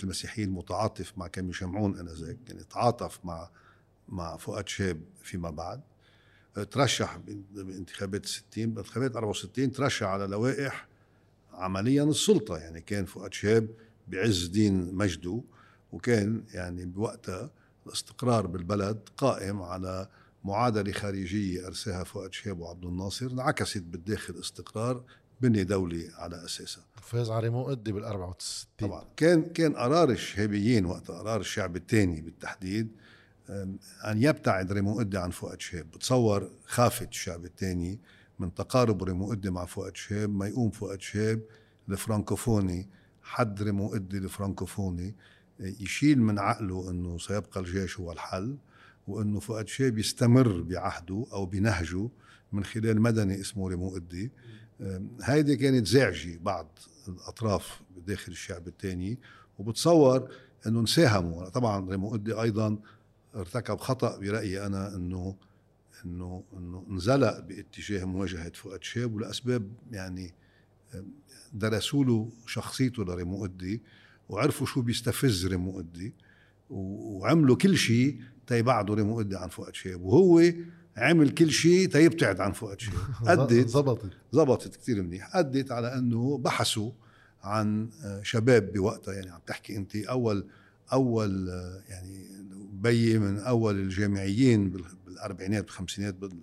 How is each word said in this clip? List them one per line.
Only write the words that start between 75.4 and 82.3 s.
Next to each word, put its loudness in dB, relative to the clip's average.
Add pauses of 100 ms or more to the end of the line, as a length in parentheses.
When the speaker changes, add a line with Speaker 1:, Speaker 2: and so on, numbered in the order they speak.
Speaker 1:
ريمو -2
إدي، -12 (560)
و-، -8
وعملوا 8
كل 6
شيء 4 (260)
تيبعدوا 2
ريمو 2
إدي -4
عن -8
فؤاد -12
شهاب، -10
وهو 8 (440)
عمل 6
كل 6
شيء 6
تيبتعد 6